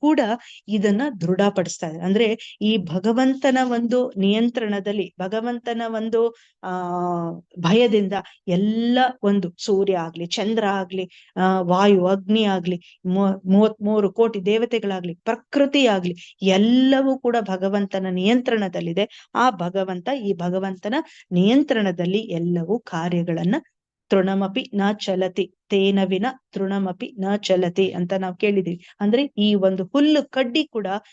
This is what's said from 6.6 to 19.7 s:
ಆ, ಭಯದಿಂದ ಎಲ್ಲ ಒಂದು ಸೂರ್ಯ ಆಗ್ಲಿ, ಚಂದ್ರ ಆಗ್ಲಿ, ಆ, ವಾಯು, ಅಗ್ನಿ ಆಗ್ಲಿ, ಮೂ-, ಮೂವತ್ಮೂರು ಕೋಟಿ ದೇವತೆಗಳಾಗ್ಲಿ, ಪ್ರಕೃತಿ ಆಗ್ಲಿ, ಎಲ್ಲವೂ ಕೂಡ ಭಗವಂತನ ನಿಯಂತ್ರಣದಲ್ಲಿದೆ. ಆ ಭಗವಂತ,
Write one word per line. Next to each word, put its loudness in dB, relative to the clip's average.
ಆ, -8
ಭಯದಿಂದ 2
ಎಲ್ಲ 2
ಒಂದು 0
ಸೂರ್ಯ 0
ಆಗ್ಲಿ, -6
ಚಂದ್ರ -2
ಆಗ್ಲಿ, -4
ಆ, 2
ವಾಯು, 4
ಅಗ್ನಿ 2
ಆಗ್ಲಿ, -2
ಮೂ-, 0
ಮೂವತ್ಮೂರು 2
ಕೋಟಿ 0
ದೇವತೆಗಳಾಗ್ಲಿ, -2
ಪ್ರಕೃತಿ 0
ಆಗ್ಲಿ, -2
ಎಲ್ಲವೂ 4
ಕೂಡ 0
ಭಗವಂತನ -2
ನಿಯಂತ್ರಣದಲ್ಲಿದೆ. 0
ಆ 2
ಭಗವಂತ, -4